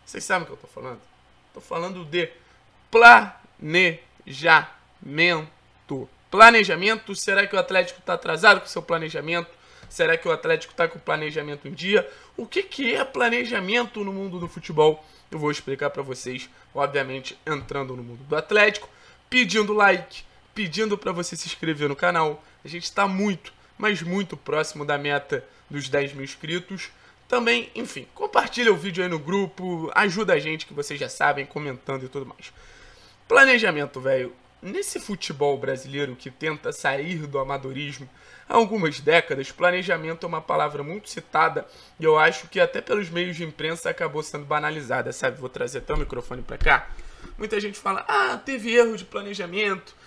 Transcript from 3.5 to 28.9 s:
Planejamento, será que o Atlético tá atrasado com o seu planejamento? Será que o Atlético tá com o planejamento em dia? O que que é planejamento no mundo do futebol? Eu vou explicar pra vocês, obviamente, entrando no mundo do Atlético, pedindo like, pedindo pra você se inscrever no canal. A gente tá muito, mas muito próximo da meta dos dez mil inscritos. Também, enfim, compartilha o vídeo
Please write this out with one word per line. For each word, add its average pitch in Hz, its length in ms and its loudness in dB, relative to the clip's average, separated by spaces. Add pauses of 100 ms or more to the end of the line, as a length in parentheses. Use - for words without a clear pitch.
Planejamento, 208 840 8
será 196 320 0
que 196 80 -8
o 190 40 2
Atlético 180 440 0
tá 180 100 -4
atrasado 175 460 6
com - 80 -12
o - 20 -14
seu 170 140 -8
planejamento? 160 680 -4 (400)
Será 165 260 2
que 165 120 -4
o 170 40 2
Atlético 160 440 -2
tá 170 120 2
com 165 120 -12
o - 20 -16
planejamento 151 680 -6
em 139 60 -12
dia? 185 340 0 (300)
O 233 80 -10
que 359 160 -4
que 277 320 -4
é 277 100 -2
planejamento 233 1000 -2
no 196 100 -6
mundo 190 260 -8
do 175 80 -8
futebol? 156 560 2 (280)
Eu 160 80 -10
vou 151 100 -2
explicar 143 400 -4
pra 139 140 -6
vocês, 127 440 -10 (240)
obviamente, 135 640 -4 (120)
entrando 135 480 -6
no 123 80 -14
mundo 120 220 -18
do 147 100 -4
Atlético, 208 520 2 (400)
pedindo 214 460 2
like, 196 500 2 (300)
pedindo 202 460 -4
pra 185 120 -4
você 175 240 -6
se - 120 -10
inscrever 151 420 -4
no 139 60 -4
canal. 160 480 0 (200)
A - 40 -20
gente 170 240 -12
tá 202 160 0
muito, 190 440 -2 (240)
mas 202 280 -2
muito 175 340 -6
próximo 151 480 -4
da 147 140 -2
meta 143 440 -4 (240)
dos 143 220 -10
dez 139 240 0
mil 135 100 -12
inscritos. 170 680 -10 (360)
Também, 240 480 0
enfim, - 400 -10
compartilha 247 580 2
o - 20 4
vídeo 175 280 -4